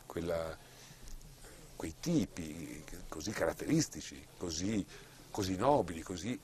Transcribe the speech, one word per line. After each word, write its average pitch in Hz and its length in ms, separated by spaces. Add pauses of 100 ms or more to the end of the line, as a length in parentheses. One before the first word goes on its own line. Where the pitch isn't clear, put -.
quella, 82 500 (1200)
quei 82 240
tipi 80 840 (260)
così 78 240
caratteristici, 82 960 (120)
così, 90 460 (460)
così 92 260
nobili, 98 440
così 98 420